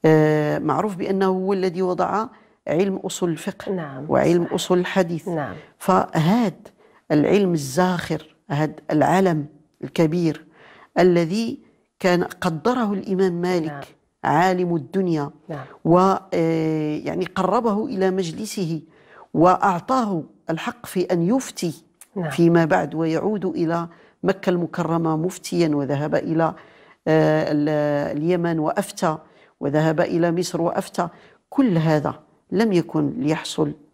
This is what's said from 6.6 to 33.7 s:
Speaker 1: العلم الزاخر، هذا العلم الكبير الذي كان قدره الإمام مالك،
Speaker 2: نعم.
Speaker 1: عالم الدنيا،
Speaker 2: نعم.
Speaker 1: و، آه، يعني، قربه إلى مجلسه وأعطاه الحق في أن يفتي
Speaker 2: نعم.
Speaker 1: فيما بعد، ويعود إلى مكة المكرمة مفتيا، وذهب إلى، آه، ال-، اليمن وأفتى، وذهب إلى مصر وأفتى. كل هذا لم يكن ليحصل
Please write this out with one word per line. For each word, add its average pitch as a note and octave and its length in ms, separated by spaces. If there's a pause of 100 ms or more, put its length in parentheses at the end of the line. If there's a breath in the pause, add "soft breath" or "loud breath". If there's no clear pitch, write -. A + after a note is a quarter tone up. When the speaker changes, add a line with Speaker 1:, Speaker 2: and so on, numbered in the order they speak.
Speaker 1:
العلم F3 400
الزاخر، E3 840 (140)
هذا D3+ 220 (180)
العلم D#3 560 (380)
الكبير D#3+ 600 (540 loud breath)
الذي F3+ 600 (400 soft breath)
كان F3+ 260
قدره G3+ 680
الإمام F#3+ 400
مالك، F3 340
Speaker 2:
نعم. C#3+ 160 (420)
Speaker 1:
عالم F3 520
الدنيا، D#3+ 540 (180)
Speaker 2:
نعم. C#3+ 160 (200 loud breath)
Speaker 1:
و، E3+ 140 (360)
آه، D#3+ 680
يعني، E3 200
قربه G3+ 640
إلى F#3+ 240
مجلسه F3 720 (520 loud breath)
وأعطاه F3+ 880 (280)
الحق - 360
في - 160
أن F3 200
يفتي F#3 640 (320)
Speaker 2:
نعم. E3+ 140
Speaker 1:
فيما E3+ 340
بعد، D#3 300
ويعود E3 500
إلى E3+ 440 (340 soft breath)
مكة F#3+ 280
المكرمة E3 680
مفتيا، E3+ 520
وذهب C#3+ 460
إلى، D#3+ 400 (540 loud breath)
آه، D#3 440
ال-، D3 640
اليمن E3+ 420
وأفتى، D#3+ 600 (420 soft breath)
وذهب D#3 400
إلى E3+ 320
مصر E3+ 300
وأفتى. F3 460 (420 loud breath)
كل A#3 280
هذا D#3 360 (380)
لم G#3+ 200
يكن D#3 460
ليحصل D3+ 540 (220)